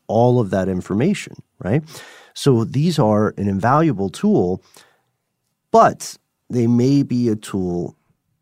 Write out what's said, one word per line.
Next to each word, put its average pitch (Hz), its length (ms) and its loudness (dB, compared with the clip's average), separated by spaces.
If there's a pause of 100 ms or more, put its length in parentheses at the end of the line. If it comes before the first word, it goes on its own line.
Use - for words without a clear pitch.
all 123 320 2
of 101 100 -4
that 95 180 -2
information, 101 680 -2 (240)
right? 123 220 -2 (520)
So 117 300 2
these 151 340 -2
are 107 300 2 (100)
an 98 100 -2
invaluable 110 600 0
tool, 107 540 -2 (1080)
but - 480 2 (320)
they 120 160 0
may 127 380 2
be 123 240 -2
a 107 80 0
tool 90 600 -6 (460)